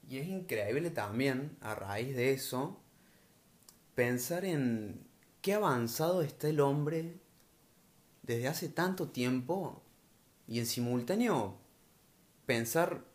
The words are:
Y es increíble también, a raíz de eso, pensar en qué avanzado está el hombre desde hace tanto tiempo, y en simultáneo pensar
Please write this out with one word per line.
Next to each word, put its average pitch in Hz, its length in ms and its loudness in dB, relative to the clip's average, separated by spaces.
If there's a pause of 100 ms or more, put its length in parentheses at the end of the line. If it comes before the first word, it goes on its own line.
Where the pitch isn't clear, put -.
Y 131 120 -8
es 151 80 -4
increíble 156 640 -2
también, 131 680 0
a 110 120 -6
raíz 110 420 -4
de 123 160 4
eso, 135 480 -2 (1160)
pensar 127 500 0
en 117 640 -2 (340)
qué 190 120 0
avanzado 160 680 2
está 147 260 -2
el 156 120 2
hombre 151 600 2 (1000)
desde 120 260 -2
hace 165 220 -2
tanto 175 400 0
tiempo, 127 720 -2 (680)
y 113 120 -2
en 117 60 0
simultáneo 123 920 2 (880)
pensar 147 580 2 (120)